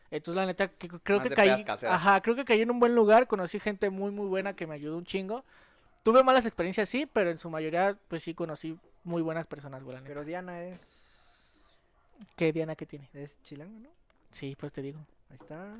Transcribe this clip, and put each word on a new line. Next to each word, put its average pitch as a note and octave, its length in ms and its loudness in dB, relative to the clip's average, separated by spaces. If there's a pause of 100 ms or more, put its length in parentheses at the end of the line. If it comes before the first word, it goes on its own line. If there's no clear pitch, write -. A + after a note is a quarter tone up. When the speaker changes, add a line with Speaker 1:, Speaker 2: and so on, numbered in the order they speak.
(120)
Speaker 1:
Entonces, D3+ 260 -6
la F#3+ 80 0
neta, F#3 240 -2
que, - 180 -16
creo F3 300 0
Speaker 2:
Más G3 60 0
Speaker 1:
que B3 60 -2
Speaker 2:
de - 60 0
Speaker 1:
caí, G3+ 140 8
Speaker 2:
pedas G#3 140 2
caseras. G3+ 320 0
Speaker 1:
ajá, F#3+ 260 4
creo A#3 140 0
que C4 100 -4
caí A3 160 4
en A#3 100 2
un B3 80 -2
buen A#3+ 160 6
lugar, A3+ 320 8
conocí F#3+ 320 -4
gente G3+ 300 -2
muy, G3 220 -4
muy G3+ 160 -6
buena F#3+ 280 -4
que E3+ 120 -8
me D3+ 80 -10
ayudó D3 220 -8
un F3 80 -10
chingo. G3 380 -6 (600)
Tuve B3 200 8
malas C4 220 6
experiencias, F#3+ 440 -2
sí, C#4 220 -2
pero F3+ 180 2
en E3 80 -4
su E3+ 120 -14
mayoría, E3+ 480 0 (100)
pues, E3 160 -8
sí E3 100 -10
conocí D#3+ 440 -8 (260)
muy E3+ 180 -4
buenas D#3+ 260 -6
personas, C#3 360 -16
güey, B2+ 120 -14
la C3 60 -18
neta. C#3 120 -16
Speaker 3:
Pero D3 120 -10
Diana F3 380 -10
es - 440 -18 (1300)
Speaker 1:
¿Qué D#3+ 160 0
Diana D#3+ 240 -6
qué D3+ 100 -14
tiene? C#3+ 280 -18
Speaker 3:
es C#3+ 300 -18
chilango, E3+ 360 -20
¿no? C4 100 -20 (420)
Speaker 1:
Sí, C#3 280 -12
pues, D3 140 -12
te C#3 80 -10
digo. C#3+ 180 -12 (300)
Speaker 3:
Ahí C3 100 -20
está. F#3+ 400 -18